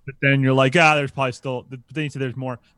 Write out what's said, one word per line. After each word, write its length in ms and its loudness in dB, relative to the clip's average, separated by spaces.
but 160 -12
then 200 2
you're 120 2
like, 240 4
"Ah, 200 6
there's 160 -2
probably 200 -4
still," 360 -10
but 100 -16
then 120 -6
you 60 -6
said 120 -10
there's 140 -6
more 220 -8